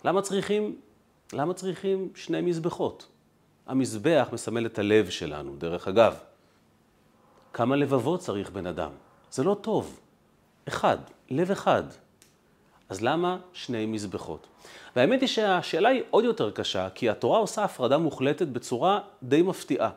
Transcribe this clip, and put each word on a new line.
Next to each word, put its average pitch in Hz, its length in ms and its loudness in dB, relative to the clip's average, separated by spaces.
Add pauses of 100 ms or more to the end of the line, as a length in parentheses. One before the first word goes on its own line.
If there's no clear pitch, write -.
למה 180 160 2
צריכים, 202 540 -2 (580)
למה 156 200 -2
צריכים 190 600 -4
שני 165 260 -6
מזבחות? 165 680 -4 (600)
המזבח 123 680 2
מסמל 113 320 -4
את 113 140 -6
הלב 104 300 6
שלנו, 73 460 -8
דרך 82 320 -6
אגב. 98 280 6 (1400)
כמה 123 220 2
לבבות 143 440 2
צריך 101 320 -6
בן 90 160 -6
אדם? 80 240 -6 (400)
זה 131 120 -2
לא 202 180 2
טוב. 147 380 -4 (680)
אחד, 156 300 0 (320)
לב 175 220 0
אחד. 156 320 2 (1040)
אז 95 120 -8
למה 175 360 0 (160)
שני 110 320 -6
מזבחות? 101 600 -8 (480)
והאמת 202 260 4
היא 262 80 2
שהשאלה 190 600 2
היא 262 200 2
עוד 208 140 6
יותר 131 280 0
קשה, 95 380 -4
כי 113 200 0
התורה 135 300 2
עושה 208 240 -2
הפרדה 135 340 2
מוחלטת 151 500 0
בצורה 135 520 0 (240)
די 139 180 4
מפתיעה. 147 560 0